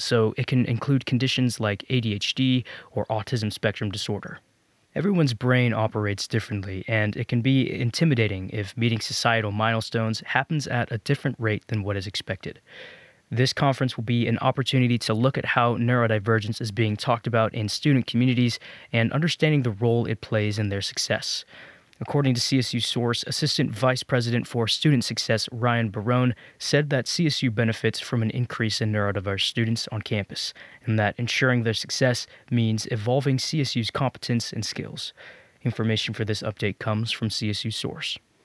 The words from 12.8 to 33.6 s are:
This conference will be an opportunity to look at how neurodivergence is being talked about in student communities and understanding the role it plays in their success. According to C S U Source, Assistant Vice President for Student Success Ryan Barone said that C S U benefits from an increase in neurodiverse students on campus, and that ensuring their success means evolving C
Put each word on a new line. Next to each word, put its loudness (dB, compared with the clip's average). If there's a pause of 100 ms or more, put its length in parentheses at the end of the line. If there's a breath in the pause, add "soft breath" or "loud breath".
This 2
conference 0
will -6
be 2
an 2
opportunity 2
to 0
look 2
at -2
how 2
neurodivergence 2
is -4
being 0
talked -2
about 2
in -4
student 2
communities 2 (360 loud breath)
and 4
understanding 2
the 0
role 2
it -4
plays 0
in 0
their -2
success. -4 (580 loud breath)
According 2
to -2
C 2
S -2
U -2
Source, -2
Assistant 0
Vice 0
President 0
for -2
Student 4
Success -2
Ryan 2
Barone 2 (240 loud breath)
said 2
that 0
C 0
S 0
U 2
benefits 0
from -2
an 2
increase -2
in 0
neurodiverse -2
students 0
on -4
campus, -4 (320 loud breath)
and 2
that 2
ensuring 2
their 0
success 0 (240 loud breath)
means 2
evolving 0
C -2